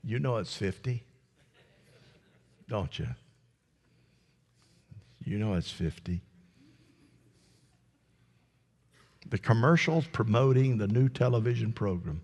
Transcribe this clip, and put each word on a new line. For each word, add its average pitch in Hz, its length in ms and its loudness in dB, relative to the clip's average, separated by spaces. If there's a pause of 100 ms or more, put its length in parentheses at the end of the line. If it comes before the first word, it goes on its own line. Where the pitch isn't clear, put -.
You 117 160 -4
know 131 200 0
it's - 180 -6
fifty, 113 480 -4 (1600)
don't 104 300 -4
you? 113 100 -6 (2250)
You 101 140 -4
know 107 160 0
it's 82 160 -2
fifty. 87 520 -4 (3000)
The 110 100 -2
commercials 160 680 2
promoting 127 720 2
the 104 80 0
new 123 220 4
television 120 640 0
program 87 520 -4